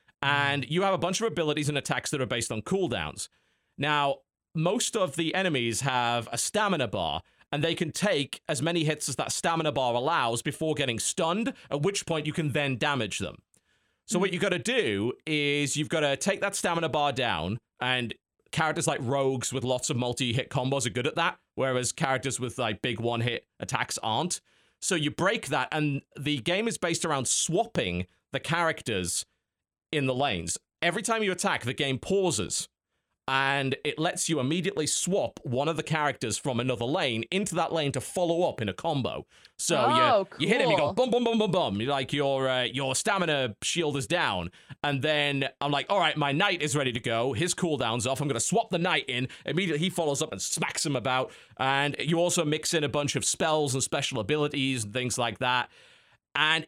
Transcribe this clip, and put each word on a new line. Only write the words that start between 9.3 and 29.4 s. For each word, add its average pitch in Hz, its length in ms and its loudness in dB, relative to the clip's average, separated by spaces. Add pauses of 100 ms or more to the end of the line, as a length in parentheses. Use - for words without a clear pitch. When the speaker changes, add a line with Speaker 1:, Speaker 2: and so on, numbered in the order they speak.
Speaker 2:
stamina 165 400 0
bar 123 220 0
allows 123 480 0
before 156 320 -2
getting 131 240 -2
stunned, 196 540 0 (180)
at 143 120 -2
which 196 240 -2
point 156 200 -2
you 147 60 -4
can 151 200 -2
then 143 240 0
damage 127 420 -2
them. 85 180 -8 (680)
So 180 120 0
what 190 120 2
Speaker 1:
Mm. - 20 -8
Speaker 2:
you 180 80 0
gotta 180 180 2
do 120 540 0 (140)
is 143 500 0
you've 147 140 -2
gotta 147 260 2
take 196 240 -2
that 196 160 -2
stamina 165 320 0
bar 147 240 0
down, 107 460 0 (200)
and 123 360 -2 (360)
characters 156 360 0
like 156 160 0
rogues 135 500 0
with 127 100 -4
lots 127 280 0
of 131 80 -2
multi-hit 123 500 0
combos 131 380 0
are 113 40 -2
good 123 160 -2
at 147 100 -2
that, 170 220 0 (160)
whereas 127 380 0
characters 131 480 0
with, 123 180 -6
like, 110 220 -2
big 123 180 -2
one-hit 117 480 -2 (140)
attacks - 420 -2
aren't. 123 380 0 (400)
So - 140 -2
you 147 160 0
break 202 380 0
that, 135 220 0
and 147 320 0 (140)
the 147 220 -2
game 185 280 0
is 196 120 -4
based 170 260 -2
around 139 240 0
swapping 117 760 0 (260)
the 135 80 -2
characters 143 840 -2 (640)